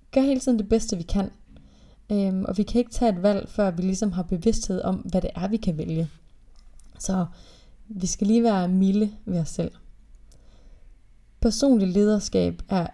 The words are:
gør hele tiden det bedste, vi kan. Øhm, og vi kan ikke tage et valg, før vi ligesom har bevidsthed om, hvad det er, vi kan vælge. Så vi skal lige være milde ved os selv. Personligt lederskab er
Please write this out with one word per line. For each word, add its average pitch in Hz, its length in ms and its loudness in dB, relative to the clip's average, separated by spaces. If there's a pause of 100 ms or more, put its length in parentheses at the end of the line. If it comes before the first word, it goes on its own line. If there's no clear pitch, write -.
(120)
gør 269 100 4
hele 269 180 2
tiden 247 200 2
det 202 100 -4
bedste, 220 280 0
vi 170 60 -6
kan. 190 260 -2 (800)
Øhm, 196 340 0
og 185 120 -4
vi 214 60 2
kan 226 160 0
ikke 240 120 0
tage 233 200 2
et 175 120 -2
valg, 196 260 0
før 202 220 0
vi 170 100 -4
ligesom 190 300 0
har 180 120 -2
bevidsthed 196 580 0
om, 190 140 -2
hvad 185 260 -2
det - 140 -4
er, 175 120 -4
vi 214 100 -2
kan 180 200 -2
vælge. 160 320 -4 (880)
Så 190 260 -2 (720)
vi 185 120 -6
skal 196 200 -2
lige 226 160 4
være 196 240 2
milde 190 420 2 (160)
ved 175 140 -2
os 160 100 -2
selv. - 220 -6 (1700)
Personligt 226 500 2
lederskab 196 800 0
er 180 240 0